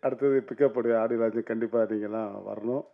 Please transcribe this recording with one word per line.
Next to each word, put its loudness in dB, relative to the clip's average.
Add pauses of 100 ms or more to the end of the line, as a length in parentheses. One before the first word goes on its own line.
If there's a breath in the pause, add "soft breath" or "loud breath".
அடுத்தது 2
பிக்கப் 2
உடைய 2
ஆடியோ 0
லான்ச் 0
கண்டிப்பா 0
நீங்கெல்லாம் -4
வரணும் -4